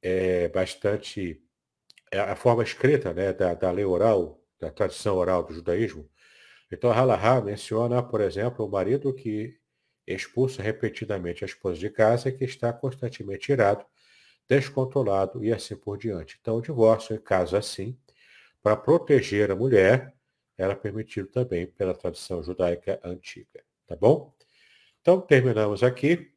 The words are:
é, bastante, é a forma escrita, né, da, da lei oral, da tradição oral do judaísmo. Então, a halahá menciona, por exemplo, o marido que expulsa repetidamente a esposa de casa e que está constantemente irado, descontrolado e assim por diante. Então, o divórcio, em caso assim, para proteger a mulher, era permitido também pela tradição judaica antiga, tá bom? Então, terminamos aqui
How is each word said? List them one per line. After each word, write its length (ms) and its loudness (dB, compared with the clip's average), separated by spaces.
é, 480 0
bastante, 920 -4
é 100 -2
a 160 -4
forma 260 2
escrita, 500 0
né, 200 -2
da, 220 0
da 160 -2
lei 140 -2
oral, 560 0
da 100 -8
tradição 460 -4
oral 280 0
do 100 -12
judaísmo. 540 -4
Então, 200 0
a 60 4
halahá 440 4
menciona, 640 -2
por 180 -4
exemplo, 440 -2
o 60 -8
marido 420 -2
que 460 -8
expulsa 560 -4
repetidamente 840 -6
a 20 -8
esposa 320 -6
de 120 -6
casa 380 2
e 40 -4
que 120 -6
está 280 -4
constantemente 800 -8
irado, 320 2
descontrolado 960 0
e 80 2
assim 240 -6
por 200 -10
diante. 440 -8
Então, 160 -4
o 60 -4
divórcio, 520 2
em 60 -8
caso 360 0
assim, 400 -6
para 140 4
proteger 720 2
a 60 0
mulher, 580 4
era 200 -2
permitido 520 -8
também 380 -2
pela 280 -4
tradição 480 -8
judaica 600 -4
antiga, 600 -16
tá 100 -12
bom? 360 4
Então, 200 6
terminamos 640 4
aqui 540 0